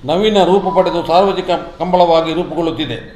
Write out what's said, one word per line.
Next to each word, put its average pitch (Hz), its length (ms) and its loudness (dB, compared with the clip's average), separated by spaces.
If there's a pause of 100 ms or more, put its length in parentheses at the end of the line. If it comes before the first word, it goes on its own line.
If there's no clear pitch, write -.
ನವೀನ 208 300 2 (100)
ರೂಪ 185 160 2 (120)
ಪಡೆದು 170 320 0
ಸಾರ್ವಜನಿಕ 180 420 2 (280)
ಕಂಬಳವಾಗಿ 170 600 2
ರೂಪುಗೊಳ್ಳುತ್ತಿದೆ. 156 580 -6 (180)